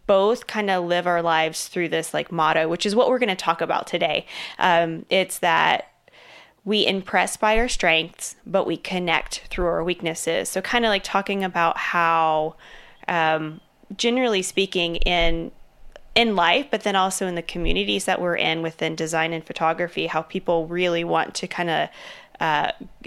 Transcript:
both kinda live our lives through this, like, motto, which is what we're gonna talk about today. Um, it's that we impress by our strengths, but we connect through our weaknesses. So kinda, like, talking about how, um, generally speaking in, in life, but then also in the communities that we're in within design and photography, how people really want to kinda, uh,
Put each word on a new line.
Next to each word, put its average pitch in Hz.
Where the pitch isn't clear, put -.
both 208
kinda 196
live 175
our 175
lives 160
through 175
this, 165
like, 151
motto, 160
which 170
is 202
what 247
we're 254
gonna 208
talk 170
about -
today. 170
Um, 170
it's 185
that 160
we 208
impress 185
by 220
our 240
strengths, 165
but 180
we 165
connect 180
through 180
our 170
weaknesses. 165
So 190
kinda, 233
like, 196
talking 196
about 175
how, 165
um, 160
generally 233
speaking 180
in, 170
in 226
life, 180
but 208
then 202
also 190
in 180
the 170
communities 190
that 185
we're 175
in 160
within 160
design 160
and 160
photography, 170
how 160
people 170
really 170
want 165
to 180
kinda, 160
uh, 151